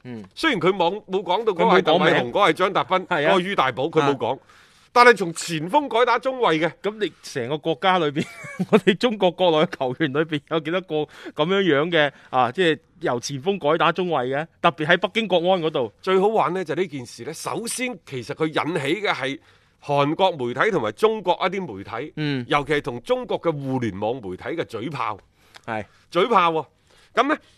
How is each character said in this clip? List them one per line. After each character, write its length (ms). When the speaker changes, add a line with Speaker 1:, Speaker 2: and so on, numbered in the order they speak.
Speaker 1:
嗯。 200
Speaker 2:
雖 180
然 80
佢 140
網， 200
冇 160
講 220
到 80
嗰 20
個 100
係 180
鄧 0
偉 0
雄， 180
Speaker 1:
佢 0
冇 0
講 220
名。 60
Speaker 2:
嗰 40
個 80
係 140
張 180
達 120
斌， 220
Speaker 1:
係 200
啊。 40
Speaker 2:
嗰 40
個 60
于 140
大 180
寶， 120
佢 180
冇 140
講。 180
Speaker 1:
啊。 40
Speaker 2:
但 140
係 80
從 200
前 360
鋒 180
改 180
打 120
中 220
衛 180
嘅。 140
Speaker 1:
咁 160
你 140
成 280
個 80
國 240
家 160
裏 80
邊， 200
<laughs> 260
我 80
哋 180
中 220
國 120
國 200
內 160
嘅 120
球 200
員 160
裏 60
邊， 280
有 120
幾 100
多 100
個 140
咁 100
樣 60
樣 300
嘅， 200
啊， 200
即 140
係 140
由 200
前 220
鋒 160
改 180
打 160
中 160
衛 160
嘅？ 120
特 80
別 160
喺 100
北 160
京 160
國 80
安 240
嗰 100
度。 300
Speaker 2:
最 180
好 100
玩 260
呢， 100
就 100
呢 120
件 180
事 200
呢， 100
首 320
先 300
其 180
實 100
佢 120
引 340
起 260
嘅 60
係 260
韓 340
國 160
媒 200
體 200
同 100
埋 100
中 300
國 200
一 20
啲 200
媒 80
體， 320
Speaker 1:
嗯。 320
Speaker 2:
尤 160
其 80
係 100
同 200
中 220
國 160
嘅 120
互 260
聯 220
網 160
媒 200
體 60
嘅 40
嘴 260
炮。 260
Speaker 1:
係。 200
Speaker 2:
嘴 160
炮 240
喎。 160
咁 160
呢， 80